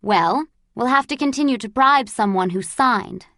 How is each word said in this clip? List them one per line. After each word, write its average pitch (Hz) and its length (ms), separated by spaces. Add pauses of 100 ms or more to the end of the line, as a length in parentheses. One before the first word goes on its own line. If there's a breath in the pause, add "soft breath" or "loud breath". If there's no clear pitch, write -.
Well, 202 460 (280)
we'll 240 120
have 269 200
to 294 100
continue 277 400
to 226 100
bribe 262 400
someone 190 440
who 185 100
signed 196 640 (120)